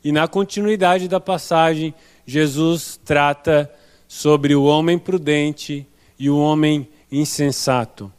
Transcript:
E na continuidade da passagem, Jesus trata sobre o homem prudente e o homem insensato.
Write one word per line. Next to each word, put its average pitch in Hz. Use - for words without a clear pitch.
E 147
na 151
continuidade 190
da 185
passagem, 165
Jesus 156
trata 147
sobre 147
o 139
homem 160
prudente 151
e 139
o 143
homem 151
insensato. 135